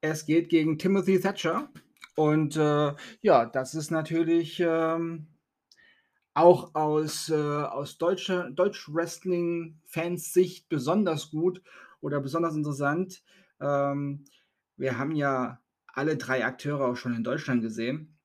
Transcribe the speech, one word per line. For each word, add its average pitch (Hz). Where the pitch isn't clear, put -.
Es 156
geht 165
gegen 160
Timothy 190
Thatcher. -
Und, 151
äh, 147
ja, 139
das 131
ist 151
natürlich, 165
ähm, 165
auch 175
aus, 151
äh, 160
aus 147
deutscher, 180
Deutsch-Wrestling-Fans 170
Sicht 180
besonders 160
gut 175
oder 143
besonders 156
interessant. 147
Ähm, 143
wir 131
haben 147
ja 131
alle 147
drei 123
Akteure 139
auch 123
schon 123
in 113
Deutschland 123
gesehen. 113